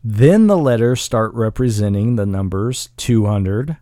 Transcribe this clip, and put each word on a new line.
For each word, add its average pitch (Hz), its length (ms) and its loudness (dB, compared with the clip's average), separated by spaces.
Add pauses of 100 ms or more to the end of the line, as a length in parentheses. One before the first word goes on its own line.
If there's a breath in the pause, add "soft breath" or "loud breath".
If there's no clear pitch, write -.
Then 135 420 4
the 202 120 4
letters 123 440 0
start 110 320 -2
representing 110 800 -2
the 101 120 -2
numbers 98 680 -6
two 113 300 0
hundred 104 560 -2